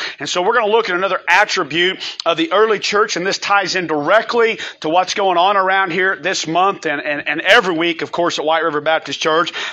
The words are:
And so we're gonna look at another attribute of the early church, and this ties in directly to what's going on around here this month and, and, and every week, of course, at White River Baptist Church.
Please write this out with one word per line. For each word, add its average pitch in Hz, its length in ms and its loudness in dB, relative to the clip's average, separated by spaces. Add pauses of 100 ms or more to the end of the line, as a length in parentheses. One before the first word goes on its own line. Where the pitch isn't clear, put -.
(200)
And 139 80 -8
so 180 140 -2
we're 220 140 2
gonna 214 160 2
look 220 180 2
at 180 60 -2
another 185 340 -2
attribute 180 680 2 (260)
of 165 120 2
the 165 140 -2
early 214 280 2
church, 208 360 0
and 175 100 -4
this 190 120 -2
ties 196 380 0
in 170 100 -2
directly 214 720 2 (200)
to 156 100 -4
what's 180 240 2
going 190 240 0
on 196 200 4
around 190 340 2
here 190 240 0
this 165 320 -4
month 180 400 0
and, 147 140 -2
and, 147 260 -4
and 156 140 -4
every 190 340 4
week, 165 260 -2
of 143 100 -8
course, 170 280 -2
at 147 60 -2
White 160 180 2
River 147 180 -2
Baptist 151 400 -2
Church. 160 320 0 (200)